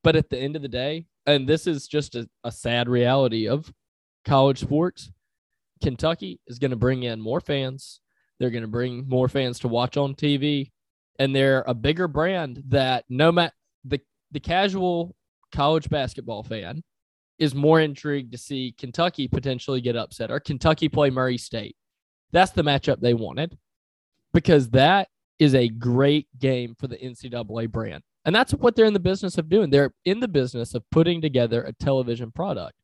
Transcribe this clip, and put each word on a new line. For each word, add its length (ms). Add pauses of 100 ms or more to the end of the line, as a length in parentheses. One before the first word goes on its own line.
But 120
at 140
the 80
end 180
of 60
the 60
day, 380 (200)
and 220
this 200
is 200
just 280
a, 140 (140)
a 80
sad 360
reality 600
of 240 (520)
college 360
sports, 520 (720)
Kentucky 640
is 120
gonna 160
bring 280
in 160
more 220
fans. 580 (400)
They're 100
gonna 180
bring 420
more 180
fans 320
to 80
watch 300
on 180
T 220
V, 340 (480)
and 160
they're 320
a 60
bigger 340
brand 640
that 400
no 220
ma-, 180 (340)
the, 160 (320)
the 80
casual 760 (360)
college 380
basketball 540
fan 400 (560)
is 160
more 240
intrigued 520
to 60
see 400
Kentucky 500
potentially 540
get 140
upset 360
or 80
Kentucky 500
play 200
Murray 280
State. 380 (560)
That's 200
the 120
matchup 360
they 140
wanted, 440 (760)
because 380
that 380 (300)
is 160
a 140
great 580 (120)
game 400
for 80
the 140
N 140
C 140
double 300
A 60
brand. 380 (220)
And 100
that's 160
what 240
they're 100
in 80
the 60
business 380
of 100
doing. 220
They're 240 (100)
in 160
the 80
business 460
of 180
putting 300
together 420
a 80
television 600
product. 420 (100)